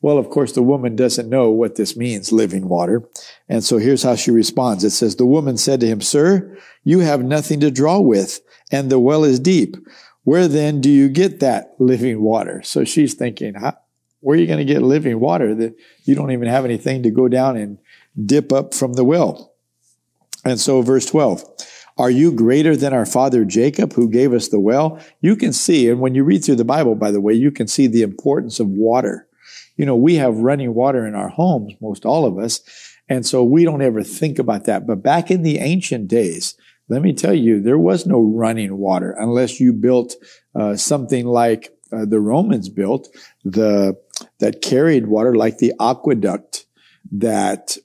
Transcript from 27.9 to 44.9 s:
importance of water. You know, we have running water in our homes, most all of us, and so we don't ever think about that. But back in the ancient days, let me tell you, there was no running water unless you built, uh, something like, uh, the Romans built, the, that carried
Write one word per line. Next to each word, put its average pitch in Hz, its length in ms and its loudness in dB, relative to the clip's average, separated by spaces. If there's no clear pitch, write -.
importance 120 580 -4
of 110 80 0
water. 107 600 -2
You 147 80 -2
know, 135 100 0
we 147 200 4
have 127 220 0
running 127 380 -2
water 123 320 0
in 107 80 -10
our 98 140 -6
homes, 135 520 -2
most 107 240 -10
all 147 200 0
of 92 120 -2
us, 117 240 -6
and 127 180 -4
so 127 180 0
we 143 200 4
don't 151 180 0
ever 113 220 0
think 147 340 -6
about 113 280 -4
that. 104 200 -2
But 107 160 -4
back 165 300 0
in 185 120 0
the 151 160 0
ancient 139 480 -4
days, 92 480 -2
let 127 120 -2
me 175 120 2
tell 180 200 0
you, 113 260 2
there 123 200 0
was 175 260 0
no 147 140 2
running 110 580 0
water 95 400 -4
unless 120 420 -2
you 123 140 4
built, 120 440 0
uh, 104 220 -2
something 127 500 -2
like, 117 460 0
uh, 110 140 -6
the 107 140 2
Romans 117 500 0
built, 104 380 -4
the, 98 540 0
that - 220 -2
carried 135 460 2